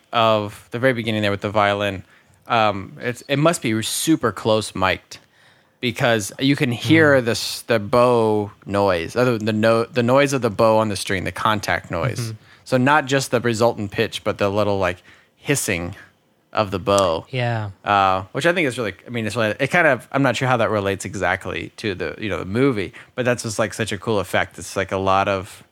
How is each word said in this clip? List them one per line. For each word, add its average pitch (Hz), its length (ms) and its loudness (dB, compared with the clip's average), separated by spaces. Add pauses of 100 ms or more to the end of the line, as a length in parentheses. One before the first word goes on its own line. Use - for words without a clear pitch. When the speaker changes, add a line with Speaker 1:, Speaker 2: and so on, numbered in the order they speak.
(120)
Speaker 1:
of, 110 600 0
the 120 80 -8
very 131 140 2
beginning 110 280 -2
there 104 100 2
with 98 100 -4
the 107 100 -4
violin, 101 520 0 (440)
um, 107 520 0
it's, 120 300 -8
it 139 80 0
must 165 240 2
be 110 220 -2
super 147 480 0
close 107 440 0
mic'd 92 440 -2 (600)
because 117 600 0
you 135 160 2
can 135 160 0
hear 143 500 4
Speaker 2:
Mm. 117 40 -6
Speaker 1:
this, - 380 -4
the 117 160 2
bow 110 720 2 (140)
noise, 98 500 0
other 123 220 2
than 107 80 -4
the 110 80 0
no-, 113 320 2
the 123 180 -2
noise 135 300 4
of 131 80 -2
the 117 80 0
bow 110 300 4
on 110 100 0
the 98 60 -4
string, 95 280 -4
the 92 80 -4
contact 104 600 -2
noise. 82 280 -2
Speaker 2:
Mm-hmm. 113 180 -8 (280)
Speaker 1:
So 131 120 0
not 143 280 4
just 131 260 -2
the 120 80 2
resultant 110 520 0
pitch, - 320 -4
but 98 140 -4
the 101 120 0
little, 101 300 0
like, 90 220 -2 (340)
hissing 92 600 -4 (580)
of 104 160 0
the 95 100 -4
bow. 92 500 2
Speaker 2:
Yeah. 117 420 -4 (140)
Speaker 1:
Uh, 98 380 2 (100)
which 139 120 -4
I 170 80 4
think 175 140 0
is 120 100 -4
really, 104 160 -6 (140)
I - 20 -18
mean, 117 160 -6
it's 107 120 -4
really, 107 200 0
it 135 100 -2
kind 175 200 2
of, 127 240 0
I'm 135 100 0
not 127 140 2
sure 127 140 -2
how 123 80 2
that 107 120 0
relates 98 360 -2
exactly 92 720 -4
to 101 180 -4
the, 85 240 -6
you 110 80 -8
know, 90 120 -4
the 90 60 -8
movie, 107 460 0 (240)
but 127 80 -4
that's 120 200 0
just, 113 140 -6
like, 110 160 -2
such 110 200 -4
a 101 40 -6
cool 107 220 -2
effect. 90 400 -2
It's, - 160 -14
like, 95 160 -4
a 98 60 -2
lot 98 320 2
of 95 420 -6